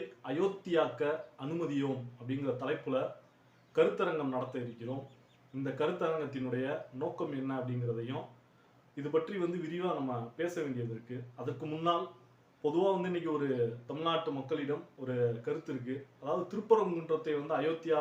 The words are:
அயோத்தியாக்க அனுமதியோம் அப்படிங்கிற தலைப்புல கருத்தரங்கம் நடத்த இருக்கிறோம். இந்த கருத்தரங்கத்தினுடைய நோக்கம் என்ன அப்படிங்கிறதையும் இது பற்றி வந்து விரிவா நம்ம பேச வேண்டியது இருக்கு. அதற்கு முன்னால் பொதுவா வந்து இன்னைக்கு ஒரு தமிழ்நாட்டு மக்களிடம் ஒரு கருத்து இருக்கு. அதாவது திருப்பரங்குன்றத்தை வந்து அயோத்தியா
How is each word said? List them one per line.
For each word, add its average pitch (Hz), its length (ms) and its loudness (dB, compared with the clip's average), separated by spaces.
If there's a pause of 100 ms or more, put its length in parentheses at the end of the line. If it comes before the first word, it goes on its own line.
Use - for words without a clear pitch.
(300)
அயோத்தியாக்க 160 720 2 (420)
அனுமதியோம் 139 560 -2 (200)
அப்படிங்கிற 135 400 -2
தலைப்புல 135 360 -2 (760)
கருத்தரங்கம் 156 600 4
நடத்த 127 240 -2
இருக்கிறோம். 120 440 -6 (520)
இந்த 135 160 -2
கருத்தரங்கத்தினுடைய 135 960 0 (260)
நோக்கம் 147 480 -4
என்ன 135 180 -2
அப்படிங்கிறதையும் 120 680 -2 (720)
இது 143 140 -4
பற்றி 208 280 2
வந்து 175 260 0
விரிவா 175 300 0
நம்ம 131 220 0 (220)
பேச 170 240 0
வேண்டியது 120 320 -2
இருக்கு. 123 240 -8 (180)
அதற்கு 127 300 -6
முன்னால் 170 400 2 (580)
பொதுவா 170 280 6
வந்து 180 200 2
இன்னைக்கு 165 260 0
ஒரு 139 120 2 (360)
தமிழ்நாட்டு 156 460 0
மக்களிடம் 139 500 -2 (160)
ஒரு 127 180 -2 (280)
கருத்து 151 300 -2
இருக்கு. 127 220 -4 (260)
அதாவது 170 300 0
திருப்பரங்குன்றத்தை 170 880 4
வந்து 151 200 -2
அயோத்தியா 160 400 2